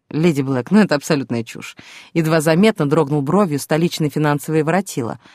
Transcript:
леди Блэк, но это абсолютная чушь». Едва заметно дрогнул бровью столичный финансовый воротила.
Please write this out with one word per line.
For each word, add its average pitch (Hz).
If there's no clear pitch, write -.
леди 151
Блэк, 131
но 208
это 151
абсолютная 123
чушь». -
Едва 160
заметно 165
дрогнул 151
бровью 156
столичный 160
финансовый 151
воротила. 165